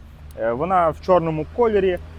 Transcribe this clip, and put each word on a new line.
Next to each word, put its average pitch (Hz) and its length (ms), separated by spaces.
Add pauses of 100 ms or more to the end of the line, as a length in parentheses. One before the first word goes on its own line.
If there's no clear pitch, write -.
(400)
Е, 113 120
вона 170 380
в - 120
чорному 160 440 (100)
кольорі, 202 420 (220)